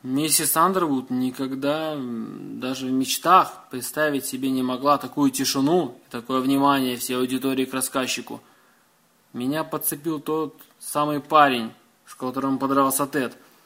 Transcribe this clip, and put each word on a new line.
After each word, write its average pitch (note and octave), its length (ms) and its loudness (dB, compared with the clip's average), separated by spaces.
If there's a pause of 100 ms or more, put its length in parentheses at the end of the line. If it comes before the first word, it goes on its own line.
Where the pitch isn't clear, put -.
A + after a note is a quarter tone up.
Миссис C#3+ 540 0
Андервуд D#3+ 540 2
никогда, C3+ 800 -2
м, A2+ 640 -8
даже B2+ 280 -6
в C3 40 -2
мечтах D#3 800 2
представить C#3 560 -4
себе C3 240 -4
не C3 140 0
могла C3 340 2
такую C3+ 320 0
тишину C3+ 680 0 (120)
и - 40 -18
такое B2+ 280 -4
внимание C3+ 580 2
всей B2+ 200 -4
аудитории C3 480 0
к C3 100 -12
рассказчику. B2+ 680 -4 (920)
Меня C#3 320 -4
подцепил D#3 560 -6
тот D#3 360 -4 (240)
самый D3 400 -2
парень, C3+ 520 6 (360)
с - 80 -18
которым C3 420 -2
подрался C3+ 480 2
Тед. C3+ 320 -4 (280)